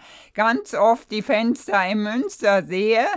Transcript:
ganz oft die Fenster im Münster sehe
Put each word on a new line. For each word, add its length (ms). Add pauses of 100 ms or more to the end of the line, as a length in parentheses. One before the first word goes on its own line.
(320)
ganz 400
oft 380
die 100
Fenster 680
im 160
Münster 600
sehe 420 (120)